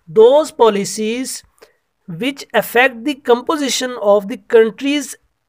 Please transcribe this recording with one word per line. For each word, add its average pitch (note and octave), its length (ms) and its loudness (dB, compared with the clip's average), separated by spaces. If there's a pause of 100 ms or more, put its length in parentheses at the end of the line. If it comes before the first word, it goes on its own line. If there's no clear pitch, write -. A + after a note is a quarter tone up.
those B3 540 4
policies A3 760 -2 (720)
which A#3 460 -8
affect A#3 500 0
the C#4+ 200 -6
composition B3+ 760 -2 (120)
of G#3 200 -2
the G#3 160 -14
country's B3+ 680 0 (340)